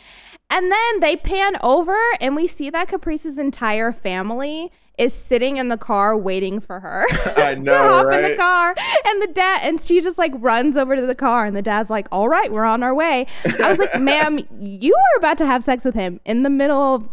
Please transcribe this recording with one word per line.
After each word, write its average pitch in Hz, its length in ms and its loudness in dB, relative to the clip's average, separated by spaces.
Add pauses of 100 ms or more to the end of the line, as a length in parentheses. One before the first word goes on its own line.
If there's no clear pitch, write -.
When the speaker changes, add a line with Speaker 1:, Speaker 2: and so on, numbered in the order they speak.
(520)
Speaker 1:
And 370 200 0
then 453 280 0
they 311 160 2
pan 392 480 -2
over, 330 340 2 (240)
and 269 140 0
we 320 100 0
see 285 240 -8
that 339 200 -4
Caprice's 311 500 -6
entire 233 520 -2
family 240 800 -6 (280)
is 240 160 2
sitting 254 420 0
in 254 120 -4
the 233 100 -2
car 208 360 2
waiting 190 440 -2
for 190 220 -12
her 190 260 -2
<laughs> - 300 -2
Speaker 2:
I 139 180 4
Speaker 1:
to 135 40 -8
Speaker 2:
know, - 140 2 (160)
Speaker 1:
hop 269 240 4
in 285 80 4
the 294 80 2
Speaker 2:
right? - 80 -2
Speaker 1:
car. 359 380 2 (300)
And 403 140 0
the 403 140 0
dad, 370 300 0
and - 180 -2
she 349 200 2
just, 349 180 -4
like, 330 180 0
runs 247 400 2
over 269 180 2
to 262 120 0
the 262 80 -2
car, 240 320 0
and 202 100 -4
the 196 60 -2
dad's 214 260 -2
like, 214 220 -4
"All 202 180 0
right, 330 220 2
we're 220 140 0
on 226 180 0
our 254 100 0
way." 285 320 0 (380)
I 269 40 4
was - 120 4
like, - 200 0
Speaker 2:
<laughs> - 0 -
Speaker 1:
"Ma'am, 294 380 2 (220)
you 202 340 0
were 698 240 4
about 330 220 0
to 320 80 0
have 254 160 0
sex 254 220 -2
with 247 100 0
him 185 280 -4
in 233 200 0
the 277 80 2
middle 277 420 2
of 226 200 -4